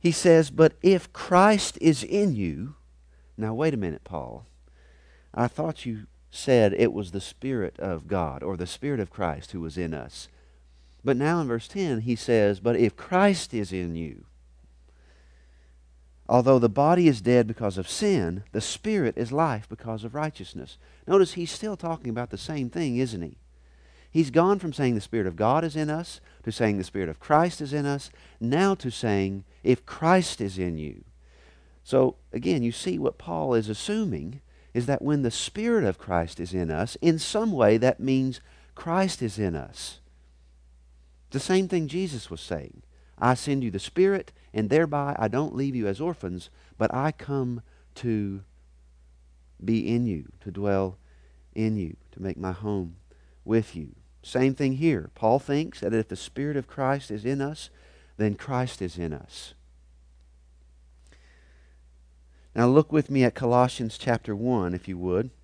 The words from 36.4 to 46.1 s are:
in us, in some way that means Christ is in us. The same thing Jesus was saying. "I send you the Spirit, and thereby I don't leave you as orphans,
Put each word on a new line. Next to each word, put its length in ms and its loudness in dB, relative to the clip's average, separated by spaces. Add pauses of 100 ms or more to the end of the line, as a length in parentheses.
in 160 -2
us, 320 -4
in 160 4
some 340 -2
way 260 6
that 220 2
means 400 0 (360)
Christ 480 -2
is 160 -6
in 160 0
us. 440 -12 (1300)
The 80 -2
same 280 2
thing 200 0
Jesus 420 -6
was 100 -10
saying. 440 -10 (340)
"I 160 4
send 300 -2
you 80 -4
the 80 -4
Spirit, 520 0 (220)
and 160 -2
thereby 480 2
I 100 0
don't 280 -2
leave 200 -4
you 120 -2
as 120 -2
orphans, 520 -6 (260)